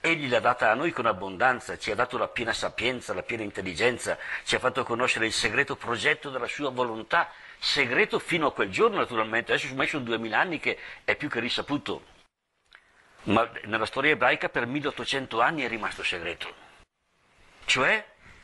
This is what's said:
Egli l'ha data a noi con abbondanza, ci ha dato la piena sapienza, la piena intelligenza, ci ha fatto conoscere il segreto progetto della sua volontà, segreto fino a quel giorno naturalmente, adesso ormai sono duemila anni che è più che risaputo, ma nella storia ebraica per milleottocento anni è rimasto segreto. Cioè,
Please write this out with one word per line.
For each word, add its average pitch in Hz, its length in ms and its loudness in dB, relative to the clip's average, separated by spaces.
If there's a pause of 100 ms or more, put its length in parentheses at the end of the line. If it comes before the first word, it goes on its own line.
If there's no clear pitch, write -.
Egli 156 280 2
l'ha 120 100 4
data 120 320 4
a - 20 4
noi 151 180 0
con 127 140 -2
abbondanza, 98 720 0
ci - 140 -4
ha 104 40 0
dato 123 220 0
la 104 100 0
piena 113 260 -2
sapienza, 110 600 -2
la 90 100 -4
piena 113 200 -4
intelligenza, 98 720 0 (260)
ci - 120 0
ha 110 40 0
fatto 127 240 0
conoscere 117 420 2
il 110 80 0
segreto 127 420 0
progetto 135 540 -2
della 123 180 -4
sua 143 220 -4
volontà, 123 640 0 (280)
segreto 147 600 2
fino 160 280 0
a 123 60 2
quel 104 160 0
giorno 190 280 2
naturalmente, 113 540 0
adesso 139 160 2
ormai 131 200 0
sono 143 160 -2
duemila 113 360 0
anni 165 200 0
che - 200 -2 (240)
è 104 120 0
più - 140 -4
che 117 100 -2
risaputo, 117 680 -4 (1160)
ma 110 260 4 (140)
nella 107 220 -2
storia 135 260 2
ebraica 143 380 2
per 123 160 -2
milleottocento 131 760 -2
anni 147 220 2
è 123 40 -2
rimasto 104 360 -6
segreto. - 640 -6 (1000)
Cioè, 190 400 2 (380)